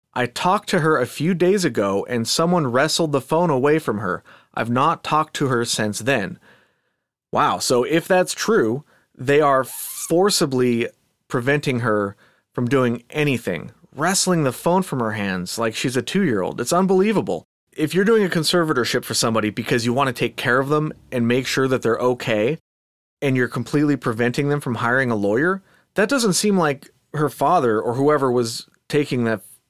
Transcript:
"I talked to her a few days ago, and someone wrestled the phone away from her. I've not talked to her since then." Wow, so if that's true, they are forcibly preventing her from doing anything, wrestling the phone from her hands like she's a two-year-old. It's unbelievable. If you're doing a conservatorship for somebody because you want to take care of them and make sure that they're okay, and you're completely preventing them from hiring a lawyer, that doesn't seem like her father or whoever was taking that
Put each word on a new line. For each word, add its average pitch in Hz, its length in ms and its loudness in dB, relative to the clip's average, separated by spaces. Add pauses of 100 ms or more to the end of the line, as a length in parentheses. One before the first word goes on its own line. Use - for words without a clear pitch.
(120)
"I 123 140 -2
talked 185 440 -2
to 185 100 2
her 156 200 2
a 123 60 -2
few 165 280 -2
days 180 300 2
ago, 101 460 0
and 117 180 -2
someone 170 380 2
wrestled 147 460 0
the 139 80 2
phone 165 280 0
away 143 300 2
from 113 200 -4
her. 90 240 -6 (300)
I've 117 180 -4
not 139 320 0
talked 151 340 -2
to 147 100 -2
her 120 180 0
since 107 360 -4
then." 107 380 -2 (960)
Wow, 107 260 0
so 123 260 0
if 160 240 0
that's 185 260 2
true, 143 500 0 (300)
they 143 260 2
are 139 240 4
forcibly 131 1200 0 (400)
preventing 135 520 -2
her 104 360 0 (380)
from 123 120 -2
doing 120 440 0
anything, 127 600 -4 (240)
wrestling 180 480 0
the 131 100 0
phone 180 300 0
from 143 180 -6
her 110 120 -2
hands 95 460 -4
like 113 160 -2
she's 127 220 -4
a 123 60 0
two-year-old. 113 580 -2
It's 120 120 -4
unbelievable. 185 720 2 (320)
If 151 180 -2
you're 190 100 2
doing 214 200 4
a 190 60 0
conservatorship 156 720 0
for - 100 -6
somebody 110 360 0
because 117 340 -2
you 120 80 0
want 135 160 0
to 123 60 -4
take 117 220 -4
care 123 220 2
of 139 120 0
them 151 220 0 (200)
and 117 160 0
make 127 180 2
sure 135 220 0
that 127 140 0
they're 113 160 2
okay, 123 600 0 (640)
and 135 160 0
you're 127 120 0
completely 147 480 0
preventing 123 520 -2
them 143 120 -2
from 123 160 -4
hiring 120 340 0
a 113 60 0
lawyer, 127 460 0 (320)
that 202 140 0
doesn't 233 240 2
seem 202 240 0
like 147 340 -2 (220)
her 151 160 0
father 139 520 2
or 117 140 -2
whoever 139 380 2
was 120 340 -2 (220)
taking 143 360 0
that 113 180 -2 (280)